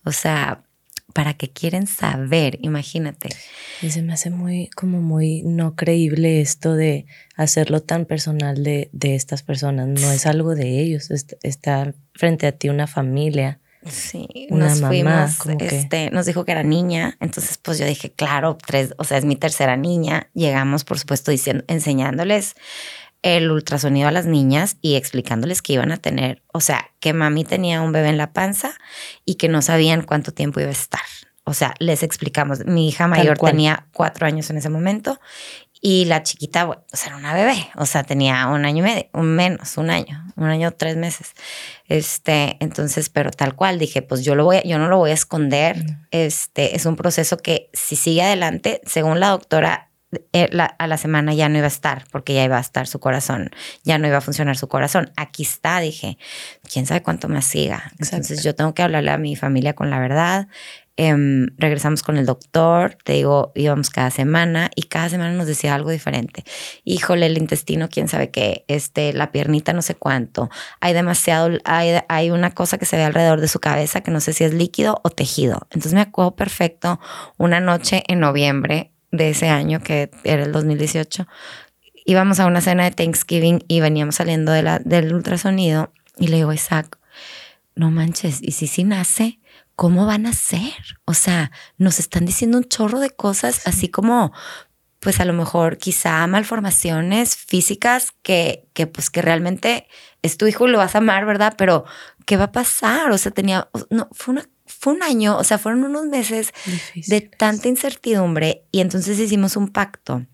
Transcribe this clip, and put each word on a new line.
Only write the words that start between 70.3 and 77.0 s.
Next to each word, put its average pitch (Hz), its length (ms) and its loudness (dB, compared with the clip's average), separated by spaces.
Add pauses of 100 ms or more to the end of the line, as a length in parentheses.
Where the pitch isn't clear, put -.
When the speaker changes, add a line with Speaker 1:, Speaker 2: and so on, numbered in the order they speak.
Speaker 1:
Hay 175 140 0
demasiado, 170 560 2 (160)
hay, 170 300 2 (120)
hay 165 240 0
una 175 200 2
cosa - 260 -2
que 180 80 -6
se - 100 -2
ve 160 80 2
alrededor 156 380 4
de 156 80 0
su - 100 -2
cabeza 151 400 -2
que - 120 -4
no 156 100 0
sé 156 100 -2
si 160 140 2
es 156 80 2
líquido 175 500 0
o - 60 0
tejido. - 640 -2
Entonces 156 220 -2
me 196 60 6
acuerdo 185 380 0
perfecto - 640 -2 (360)